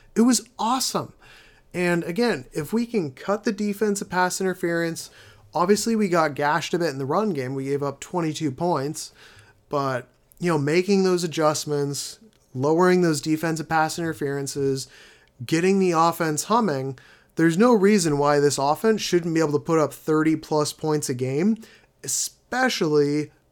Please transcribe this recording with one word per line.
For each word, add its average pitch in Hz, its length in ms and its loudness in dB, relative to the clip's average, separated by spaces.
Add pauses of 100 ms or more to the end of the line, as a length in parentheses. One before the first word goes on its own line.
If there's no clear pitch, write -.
(140)
It 220 100 4
was 240 260 2 (100)
awesome. 220 540 -2 (600)
And 175 300 0
again, 175 480 -2
if 151 220 -6
we 233 120 0
can 185 260 -4
cut 208 340 -4
the 240 80 0
defensive 202 560 -2
pass 180 320 0
interference, 170 680 -2 (460)
obviously 208 400 2
we 214 140 2
got 160 240 2
gashed 147 400 -2
a 175 60 0
bit 165 100 0
in 135 80 -6
the 139 80 -4
run 190 240 0
game. 135 240 -4
We 135 120 -6
gave 139 180 -2
up 135 160 -6
twenty-two 156 540 -4
points, 156 580 -4 (580)
but, 135 380 -2 (320)
you 175 100 -2
know, 160 80 2
making 180 460 2
those 180 200 2
adjustments, 147 920 -2 (380)
lowering 175 460 4
those 160 200 2
defensive 156 480 -2
pass 156 300 0
interferences, 139 880 -4 (580)
getting 180 320 2
the 185 140 2
offense 165 540 0
humming, 143 520 -2 (380)
there's 165 200 2
no 233 160 6
reason 190 460 4
why 147 220 4
this 143 180 2
offense 156 460 0
shouldn't 170 320 0
be 160 40 2
able 156 120 0
to 143 80 0
put 165 180 0
up 143 160 0
thirty 156 420 0
plus 151 380 -2
points 151 340 -4
a 139 60 -4
game, 139 440 0 (460)
especially 151 1300 -2 (200)